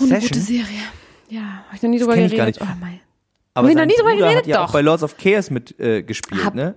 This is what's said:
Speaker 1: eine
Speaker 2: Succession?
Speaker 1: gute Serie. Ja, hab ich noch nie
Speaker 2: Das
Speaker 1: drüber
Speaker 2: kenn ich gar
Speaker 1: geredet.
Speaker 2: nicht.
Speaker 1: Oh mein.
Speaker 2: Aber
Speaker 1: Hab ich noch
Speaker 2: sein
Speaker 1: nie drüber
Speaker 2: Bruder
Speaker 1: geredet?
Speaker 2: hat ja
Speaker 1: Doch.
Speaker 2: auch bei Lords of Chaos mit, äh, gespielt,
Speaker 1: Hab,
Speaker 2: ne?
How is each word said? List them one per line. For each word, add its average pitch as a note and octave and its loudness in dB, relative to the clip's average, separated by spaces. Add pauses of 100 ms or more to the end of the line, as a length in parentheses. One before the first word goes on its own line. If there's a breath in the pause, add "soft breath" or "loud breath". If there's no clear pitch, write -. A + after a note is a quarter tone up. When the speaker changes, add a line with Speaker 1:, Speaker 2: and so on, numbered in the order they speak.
Speaker 1:
eine C4 2 (120)
Speaker 2:
Succession? - -
Speaker 1:
gute - -2
Serie. G#3 -4 (500 loud breath)
Ja, G#3 -14
hab - -20
ich - -8
noch A#3 0
nie A#3+ 0
Speaker 2:
Das A#3 0
Speaker 1:
drüber A#3 2
Speaker 2:
kenn F3+ 4
ich F3 0
gar - 0
Speaker 1:
geredet. - -4
Speaker 2:
nicht. G3+ -6
Speaker 1:
Oh F3+ -10
mein. F3 -14 (540)
Speaker 2:
Aber A#3+ 2
Speaker 1:
Hab C#4+ 6
ich E4 4
noch D#4 4
Speaker 2:
sein D#4 2
Speaker 1:
nie G4+ 4
drüber A#4 6
Speaker 2:
Bruder G#4 2
Speaker 1:
geredet? A#4 4
Speaker 2:
hat - -8
ja D3 2
Speaker 1:
Doch. F3+ -2
Speaker 2:
auch - -4
bei D3+ 2
Lords D#3 2
of D3 -8
Chaos G3 0
mit, - -8
äh, A2 0
gespielt, - -6
Speaker 1:
Hab, G3 -2
Speaker 2:
ne? D3 -6